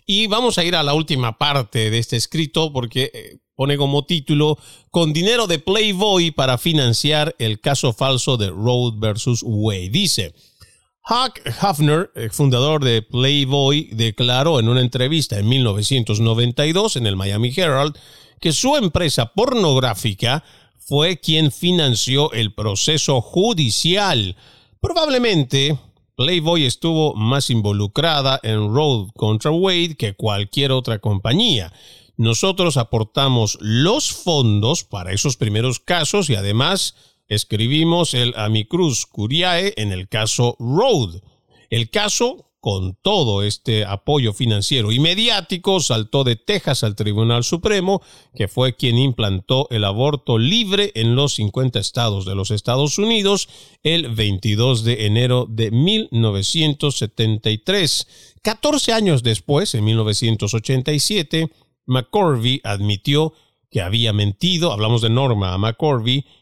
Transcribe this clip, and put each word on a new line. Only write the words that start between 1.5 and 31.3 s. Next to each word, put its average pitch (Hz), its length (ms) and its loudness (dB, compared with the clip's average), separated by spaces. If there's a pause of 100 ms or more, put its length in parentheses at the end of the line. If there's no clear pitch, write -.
de 110 100 0
este 117 180 -2
escrito 156 540 -2
porque, 127 440 -4
eh, - 240 -20 (160)
pone 143 240 0
como 139 260 0
título, 151 540 2 (320)
"Con 160 240 2
dinero 214 320 2
de 165 140 0
Playboy 196 720 2
para 131 260 0
financiar 151 800 0
el 110 220 -4
caso 139 340 0
falso 135 420 0
de 101 140 -2
Roe 120 440 0
versus 107 480 -2
Wade". 104 460 -2
Dice, 113 460 -2 (720)
Huck 247 380 -2
Hefner, 151 720 0
eh, 110 180 -8
fundador 143 500 2
de 117 200 2
Playboy, 139 880 0
declaró 123 680 0
en 113 120 2
una 127 100 4
entrevista 127 580 0
en 101 80 0
mil 131 160 2
novecientos 107 560 0
noventa 117 480 2
y 160 60 0
dos 208 240 0
en 120 100 -2
el 98 80 0
Miami 101 400 -2
Herald 147 400 0 (460)
que 165 140 0
su 269 200 0
empresa 170 600 0
pornográfica 135 1080 0 (340)
fue 156 420 -2
quien 156 320 2
financió 143 800 0
el 110 220 -4
proceso 123 680 0
judicial. 170 1120 0 (460)
Probablemente, 208 960 0 (380)
Playboy 160 480 0
estuvo 160 500 0
más 120 360 0
involucrada 127 920 0
en 107 300 -2
Roe 127 420 0
contra 110 360 0
Wade 175 460 0
que 101 180 -4
cualquier 110 580 -2
otra 123 280 -2
compañía. 113 720 0 (460)